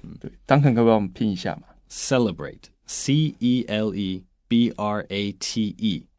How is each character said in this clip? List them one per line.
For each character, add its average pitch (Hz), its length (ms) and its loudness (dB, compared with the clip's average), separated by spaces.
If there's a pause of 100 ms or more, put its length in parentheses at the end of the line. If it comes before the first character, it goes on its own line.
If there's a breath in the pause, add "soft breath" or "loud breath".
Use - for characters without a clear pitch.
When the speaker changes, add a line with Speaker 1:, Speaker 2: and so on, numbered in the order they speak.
Speaker 1:
嗯。 - 160 -16
Speaker 2:
对， - 100 -14 (160)
Duncan 139 160 4
可 143 80 6
不 113 60 4
可 117 60 4
以 117 40 6
帮 113 100 8
我 107 40 2
们 98 100 -2
拼 107 220 -2
一 92 40 -2
下 90 200 -6
嘛？ - 80 -20 (260)
Speaker 1:
Celebrate，C - 1500 -2
E 123 280 0
L 107 280 -2
E 95 280 -4 (240)
B 117 300 4
R 104 320 -4
A 101 240 -4
T 107 440 -4
E 101 260 -2 (160)